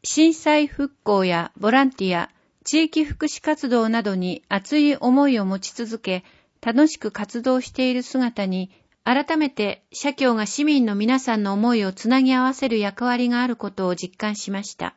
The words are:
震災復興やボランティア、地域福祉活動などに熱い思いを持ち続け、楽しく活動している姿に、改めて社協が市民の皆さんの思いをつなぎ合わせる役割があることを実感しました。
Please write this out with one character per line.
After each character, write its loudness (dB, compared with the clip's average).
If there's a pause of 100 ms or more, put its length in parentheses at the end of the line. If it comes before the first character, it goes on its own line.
震 4
災 2
復 -6
興 2
や -2
ボ 0
ラ 6
ン 2
テ -6
ィ 0
ア、 -6 (340)
地 2
域 0
福 -6
祉 -8
活 -2
動 2
な 0
ど -2
に -4
熱 -2
い 4
思 2
い 2
を -2
持 -2
ち -12
続 -8
け、 -6 (380)
楽 4
し -4
く -6
活 -8
動 2
し -14
て 0
い 0
る -2
姿 -2
に、 -4 (340)
改 0
め 2
て -6
社 -4
協 2
が -2
市 -4
民 4
の -2
皆 0
さ -2
ん -2
の -2
思 2
い 0
を -4
つ -6
な 4
ぎ 4
合 2
わ 0
せ -4
る 0
役 -4
割 0
が 0
あ 0
る -4
こ -8
と -4
を 0
実 -10
感 -4
し -10
ま -6
し -14
た。 -8